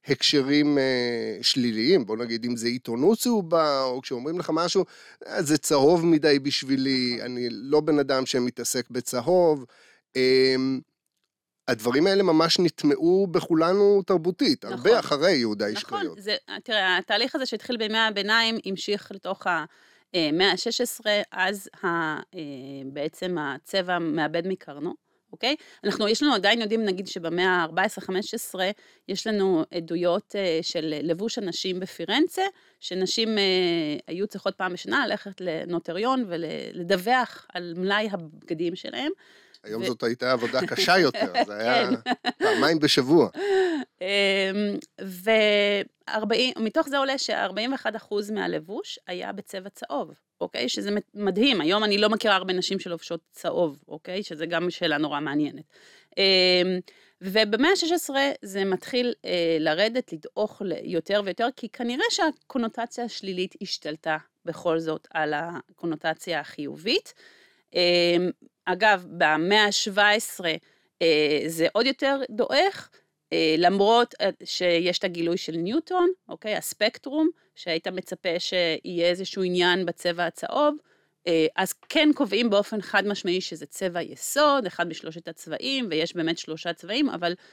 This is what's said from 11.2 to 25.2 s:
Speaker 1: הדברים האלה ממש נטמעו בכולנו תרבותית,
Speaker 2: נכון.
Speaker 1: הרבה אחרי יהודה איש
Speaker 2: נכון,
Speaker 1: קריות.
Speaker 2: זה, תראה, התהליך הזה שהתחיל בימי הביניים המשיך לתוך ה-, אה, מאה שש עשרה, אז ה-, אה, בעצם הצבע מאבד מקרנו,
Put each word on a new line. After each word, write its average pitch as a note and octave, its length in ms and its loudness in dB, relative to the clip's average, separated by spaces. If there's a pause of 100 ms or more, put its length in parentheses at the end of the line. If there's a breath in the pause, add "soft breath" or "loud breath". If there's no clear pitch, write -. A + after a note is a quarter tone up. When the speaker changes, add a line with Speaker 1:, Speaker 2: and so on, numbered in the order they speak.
Speaker 1:
הדברים B2 400 2
האלה G3 160 4
ממש E3 360 4
נטמעו E3+ 680 2
בכולנו F3+ 800 4
תרבותית, E3+ 600 0
Speaker 2:
נכון. A#2 120 -8
Speaker 1:
הרבה B2 220 6
אחרי D#3 320 2
יהודה A2 360 2
איש G#2+ 160 -4
Speaker 2:
נכון, G#4 160 -6
Speaker 1:
קריות. G#3 220 -6
Speaker 2:
זה, G3+ 140 -4 (280)
תראה, F#3+ 340 2
התהליך A3 380 0
הזה C4+ 100 -2
שהתחיל A#3+ 320 -6
בימי A3 200 -2
הביניים A3 680 2
המשיך G3 460 -6
לתוך G3 360 -8
ה-, E3 180 0 (500 soft breath)
אה, D#3+ 180 2
מאה F#3 240 4
שש A#3 240 -2
עשרה, G#3 400 -2 (100)
אז F#3+ 380 -4 (140)
ה-, F#3+ 40 -2 (480)
אה, D#3+ 60 -10 (440)
בעצם D#3+ 520 -6
הצבע F3 640 -4
מאבד E3 480 -2
מקרנו, D#3 460 -8 (380)